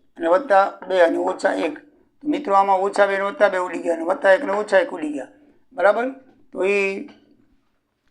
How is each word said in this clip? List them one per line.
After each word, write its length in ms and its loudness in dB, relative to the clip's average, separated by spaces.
અને 100 -4
વત્તા 600 2
બે 140 2
અને 160 4
ઓછા 360 -2
એક. 260 -6
તો 60 -8
મિત્રો 280 -2
આમાં 240 4
ઓછા 280 2
બે 100 -2
ને 60 -2
વત્તા 260 2
બે 80 -4
ઉડી 240 -6
ગયા, 140 -2
અને 100 -8
વત્તા 280 2
એક 100 2
ને 80 -4
ઓછા 280 2
એક 140 -2
ઉડી 200 -8
ગયા, 180 -10
બરાબર. 340 2
તો 120 -6
એ 460 -2